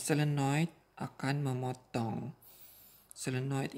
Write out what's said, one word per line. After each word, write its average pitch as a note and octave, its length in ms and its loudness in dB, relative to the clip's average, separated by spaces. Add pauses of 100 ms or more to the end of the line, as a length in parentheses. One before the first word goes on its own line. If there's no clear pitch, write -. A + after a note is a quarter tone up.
solenoid D3 720 2 (240)
akan C#3 480 -2
memotong. B2 880 -2 (800)
Solenoid C3+ 640 -2